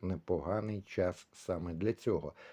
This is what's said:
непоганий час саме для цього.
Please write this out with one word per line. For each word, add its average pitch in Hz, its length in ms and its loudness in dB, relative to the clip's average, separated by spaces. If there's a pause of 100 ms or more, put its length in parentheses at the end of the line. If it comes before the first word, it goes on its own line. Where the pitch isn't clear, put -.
непоганий 92 800 0
час - 500 0
саме 85 420 -4
для 101 180 2
цього. 78 400 0 (200)